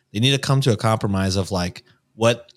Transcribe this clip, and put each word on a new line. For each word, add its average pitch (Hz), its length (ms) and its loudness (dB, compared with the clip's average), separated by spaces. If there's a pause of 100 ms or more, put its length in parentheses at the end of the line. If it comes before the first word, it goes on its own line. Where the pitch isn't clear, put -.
(120)
They 104 80 -6
need 131 120 2
to 135 80 2
come 135 220 0
to 131 120 2
a 101 40 0
compromise 98 580 0
of, 95 160 -2
like, 90 320 -4 (320)
what 117 420 0